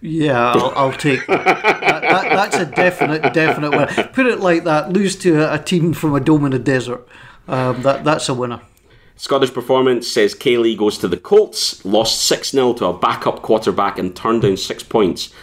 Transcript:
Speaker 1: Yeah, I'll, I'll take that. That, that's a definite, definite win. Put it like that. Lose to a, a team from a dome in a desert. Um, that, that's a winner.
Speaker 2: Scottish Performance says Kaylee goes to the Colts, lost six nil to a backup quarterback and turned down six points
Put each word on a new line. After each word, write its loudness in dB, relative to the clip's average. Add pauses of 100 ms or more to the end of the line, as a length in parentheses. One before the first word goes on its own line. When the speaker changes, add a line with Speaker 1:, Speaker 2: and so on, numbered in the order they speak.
Speaker 1:
Yeah, 0
I'll, 0
I'll 2
take -2
that. 0
That, 0
that's 0
a -2
definite, 0
definite 0
win. 0 (260)
Put 2
it 0
like 2
that. 0
Lose 0
to 2
a, 0
a -2
team 0
from -2
a 2
dome 2
in 0
a 0
desert. -2 (400)
Um, -2
that, 0
that's 0
a 0
winner. -6 (560)
Speaker 2:
Scottish 0
Performance 0
says 0
Kaylee 0
goes 0
to -2
the -2
Colts, 0
lost 0
six -2
nil 2
to -2
a -4
backup -2
quarterback 0
and -6
turned -2
down 2
six -8
points 0 (120)